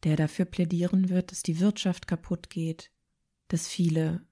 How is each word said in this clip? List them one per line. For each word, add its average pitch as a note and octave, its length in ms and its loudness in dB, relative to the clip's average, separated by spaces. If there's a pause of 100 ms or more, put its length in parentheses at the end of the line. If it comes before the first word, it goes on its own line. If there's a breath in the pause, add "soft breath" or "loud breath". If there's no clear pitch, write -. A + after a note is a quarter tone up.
der D3+ 120 4
dafür D#3 280 2
plädieren F3 640 0
wird, F#3 220 0
dass - 120 -10
die E3 180 0
Wirtschaft G3 460 0
kaputt - 420 -4
geht, E3 420 -6 (580)
dass E3 200 -2
viele D#3+ 640 0